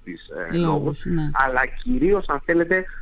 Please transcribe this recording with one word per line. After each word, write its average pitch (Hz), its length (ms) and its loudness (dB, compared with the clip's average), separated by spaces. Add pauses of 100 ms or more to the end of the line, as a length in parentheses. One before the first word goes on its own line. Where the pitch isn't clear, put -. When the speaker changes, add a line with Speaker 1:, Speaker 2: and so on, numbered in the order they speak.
Speaker 1:
της, - 240 -14
ε, 87 280 -6
Speaker 2:
Λόγους, 170 160 2
Speaker 1:
λόγους, 143 320 -2
Speaker 2:
ναι. 160 280 0
Speaker 1:
αλλά 131 280 2 (220)
κυρίως, 165 460 2
αν 143 160 -2
θέλετε, 170 400 2 (180)